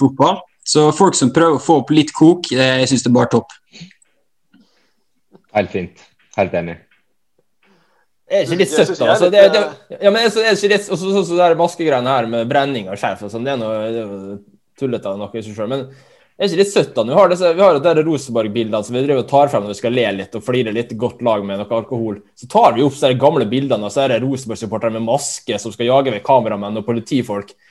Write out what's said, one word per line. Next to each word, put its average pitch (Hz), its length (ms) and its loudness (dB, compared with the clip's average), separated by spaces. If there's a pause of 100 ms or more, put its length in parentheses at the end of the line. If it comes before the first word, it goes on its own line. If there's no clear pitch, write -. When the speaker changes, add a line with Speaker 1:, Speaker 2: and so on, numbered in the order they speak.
Speaker 1:
fotball, 147 340 0 (240)
så 151 300 4
folk 185 200 4
som 131 180 2
prøver 160 260 2
å - 20 -18
få 156 220 2
opp - 80 -4
litt 151 240 2
kok, 175 340 4
det, 131 320 2
jeg 127 80 0
synes 127 140 0
det - 100 0
er 120 60 4
bare 120 100 2
topp. - 220 0 (2000)
Speaker 2:
Helt 101 200 -2
fint. 90 240 -8 (380)
Helt 92 180 0
enig. 85 220 -4 (1500)
Speaker 3:
Er 190 160 0
ikke 165 140 0
litt 185 100 0
Speaker 4:
Jeg 156 160 2
synes - 60 -2
Speaker 3:
søtt, - 80 -6
Speaker 4:
jeg 123 80 0
er - 20 6
Speaker 3:
altså? 190 160 4
Speaker 4:
litt, 180 60 2
Speaker 3:
Det, 196 180 8
det, 208 100 2 (360)
Speaker 4:
eh, - 80 -4
Speaker 3:
ja, 202 100 6
men 226 80 0
er 233 80 2
så, 226 140 -4
er 220 100 2
ikke 202 160 0
litt, 202 160 0
og 185 140 -4
så, 190 160 -6
så, 196 100 0
så 165 140 -4
der 170 180 4
maskegreiene 151 560 0
her 117 160 0
med 117 200 -2
brenning 139 420 -2
og 101 80 -8
skjerf 104 260 -6
og 98 60 -12
sånn, 113 140 -8
det 139 100 -4
er - 20 -4
noe, 110 220 -4 (100)
det 113 80 -4
er 110 80 -8
jo 98 300 -12 (420)
tullete 117 320 -6
av 98 80 -6
noe 104 160 -10
i 113 80 -8
seg 104 140 -14
selv, 110 160 -6
men 139 80 -4 (600)
er 196 60 -2
ikke 180 160 0
litt 196 80 -2
søtt 156 260 0
da? 117 80 2
Vi 117 140 -4
har 190 100 8
disse, 175 240 2
vi 170 80 0
har 190 140 6
jo 143 80 0
de 170 80 4
der 160 160 2
Rosenborg-bildene 110 800 -2
som 120 100 -8
vi 127 60 0
driver 139 220 0
og - 40 -16
tar 139 240 4
frem 110 140 0
når 104 80 -8
vi 95 60 -16
skal 117 180 -2
le 120 60 2 (160)
litt 95 180 -10
og 104 80 -16
flire 123 260 -2
litt, 117 240 -6
godt 117 300 -6
lag 107 180 0
med 98 160 -6
noe 107 160 -6
alkohol. 113 380 -6 (240)
Så - 100 -20
tar 214 300 4
vi 135 80 4
opp 135 100 0
så 135 140 0
de 127 100 0
gamle 143 300 2
bildene, 127 340 -2
og 101 80 -8
så 139 140 0
er 127 80 0
det 110 80 0
Rosenborg-supportere 113 720 -6
med 113 100 -6
maske 117 560 -4
som 107 140 -10
skal 120 160 -2
jage 131 240 2
ved 101 100 -8
kameramenn 107 560 0
og 104 60 -10
politifolk. 117 640 -4 (200)